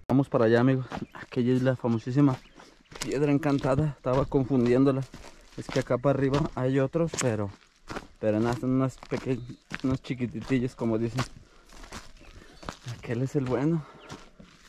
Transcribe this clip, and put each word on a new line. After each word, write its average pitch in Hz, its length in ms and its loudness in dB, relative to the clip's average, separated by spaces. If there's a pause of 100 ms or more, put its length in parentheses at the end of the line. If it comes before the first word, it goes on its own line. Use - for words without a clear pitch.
Vamos 135 200 4
para 120 180 4
allá, 117 140 6
amigos. 131 260 2 (280)
Aquella 127 400 0
es 127 80 2
la 131 140 2
famosísima 127 600 2 (680)
piedra 143 260 0
encantada. 143 680 2
Estaba 131 280 0
confundiéndola. 131 760 4 (560)
Es - 80 -12
que - 140 -2
acá 123 180 0
para 135 200 2
arriba 139 360 0
hay 135 240 0
otros, 156 320 0 (100)
pero, 107 300 0 (680)
pero 107 200 2
nada, 117 180 0
son 127 120 -2
unas 131 260 0 (140)
peque-, 127 300 -4 (440)
unos 131 180 0
chiquititillos, 120 720 -4
como 113 240 -2
dicen. 113 220 -2 (1800)
Aquel 120 260 -6
es 131 140 -4
el 139 80 0
bueno. 139 400 0 (840)